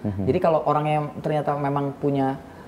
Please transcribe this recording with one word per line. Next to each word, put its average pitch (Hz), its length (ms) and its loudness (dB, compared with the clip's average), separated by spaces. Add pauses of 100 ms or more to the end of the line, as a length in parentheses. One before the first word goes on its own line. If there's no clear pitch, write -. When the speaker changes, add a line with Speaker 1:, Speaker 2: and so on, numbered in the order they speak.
Speaker 1:
Mhm. 98 240 -2
Speaker 2:
Jadi 156 80 4
kalau 170 320 4
orang 151 160 2
yang 151 180 2 (220)
ternyata 147 320 0
memang 139 400 -2
punya, 139 400 0 (300)